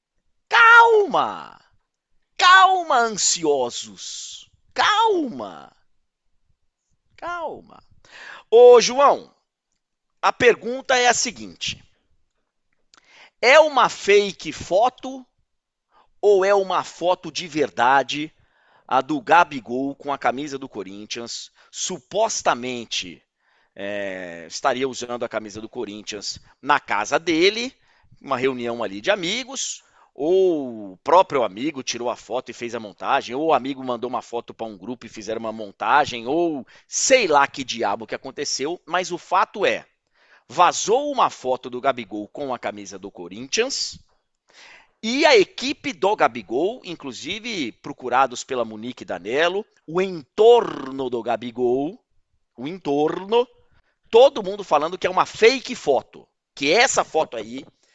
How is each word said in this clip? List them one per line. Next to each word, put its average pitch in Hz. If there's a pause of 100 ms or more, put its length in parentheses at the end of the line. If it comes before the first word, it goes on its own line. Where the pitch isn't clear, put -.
(500)
Calma! 381 (760)
Calma, 370
ansiosos! 143 (240)
Calma! 254 (1400)
Calma! 302 (680)
Ô, 240
João, 220 (920)
a 190
pergunta 247
é 247
a 233
seguinte. - (1600)
É 269
uma 277
fake 196
foto 254 (960)
ou 196
é 202
uma 185
foto 170
de 175
verdade 139 (540)
a 127
do 135
Gabigol 139
com 143
a 135
camisa 135
do 135
Corinthians? 107 (200)
Supostamente, 127 (540)
é, 92
estaria 131
usando 120
a 117
camisa 107
do 110
Corinthians 104 (220)
na 139
casa 110
dele, 185 (480)
uma 135
reunião 120
ali 101
de 147
amigos, 226 (300)
ou 143
o 90
próprio 156
amigo 123
tirou 120
a 104
foto 123
e 113
fez 120
a 120
montagem, 110
ou 160
o 156
amigo 131
mandou 123
uma 120
foto 117
pra 120
um 107
grupo 117
e 107
fizeram 110
uma 110
montagem, 113
ou 156 (220)
sei 254
lá 143
que 135
diabo 110
que 131
aconteceu, 139
mas 170
o 170
fato 190
é, 98 (640)
vazou 180
uma 208
foto 127
do 123
Gabigol 107
com 139
a 117
camisa 101
do 95
Corinthians, 120 (1040)
e 254
a 285
equipe 254
do 190
Gabigol, 139
inclusive 156
procurados 127
pela 123
Monique 110
Danello, 139 (220)
o 165
entorno 147
do 120
Gabigol, 123 (540)
o 123
entorno, 175 (600)
todo 254
mundo 196
falando 151
que -
é 180
uma 180
fake 240
foto, 113 (280)
que 139
essa 208
foto 151
aí, 117 (320)